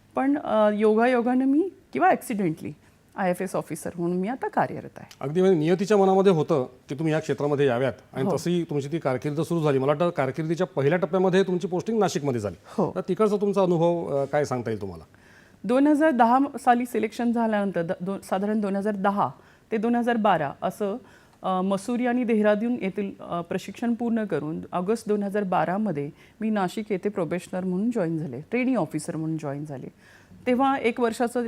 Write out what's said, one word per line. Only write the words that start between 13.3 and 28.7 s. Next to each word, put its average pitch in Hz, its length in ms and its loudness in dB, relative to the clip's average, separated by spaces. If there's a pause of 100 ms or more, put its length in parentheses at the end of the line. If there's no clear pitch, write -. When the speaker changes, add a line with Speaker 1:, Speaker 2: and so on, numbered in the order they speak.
Speaker 2:
तुमचा 196 260 2
अनुभव, 170 420 2
अ, 139 200 0
काय 147 200 0
सांगता 120 240 -4
येईल 107 120 -4
तुम्हाला? 87 220 -10 (600)
Speaker 1:
दोन 254 240 4
हजार 302 240 4
दहा 240 280 4 (260)
साली 247 200 4
सिलेक्शन 233 460 -2
झाल्यानंतर 208 500 0
द-, 165 100 -4 (100)
दो-, 190 180 -6
साधारण 208 420 -2
दोन 196 140 -2
हजार 202 200 -2
दहा 196 340 0 (420)
ते 226 60 -2
दोन 233 180 0
हजार 240 200 2
बारा 185 460 2
असं, 196 360 -4 (460)
अ, 185 180 -2
मसुरी 196 440 -2
आणि 247 180 0
देहरादून 214 580 2
येथील, 196 380 -4
अ, 175 220 -6
प्रशिक्षण 196 520 -4
पूर्ण 226 320 -2
करून 160 360 -4 (120)
ऑगस्ट 196 340 -2
दोन 208 160 0
हजार 202 200 -2
बारामध्ये 175 640 -2 (320)
मी 220 80 -2
नाशिक 208 420 -2
येथे 196 180 -2
प्रोबेशनर 180 540 -4
म्हणून 185 280 0
जॉईन 170 260 0
झाले, 143 240 -6
ट्रेनिंग 247 360 0